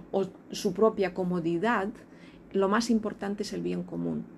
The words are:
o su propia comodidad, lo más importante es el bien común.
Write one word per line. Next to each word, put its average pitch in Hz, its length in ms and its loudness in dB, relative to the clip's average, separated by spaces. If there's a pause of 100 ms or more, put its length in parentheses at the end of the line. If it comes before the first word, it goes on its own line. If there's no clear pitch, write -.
(120)
o 196 160 2 (240)
su 202 220 -2
propia 208 400 4
comodidad, 180 760 0 (640)
lo 196 160 4
más 226 200 2
importante 208 540 0
es - 80 -8
el 180 100 -6
bien 170 220 -2
común. - 420 -4 (120)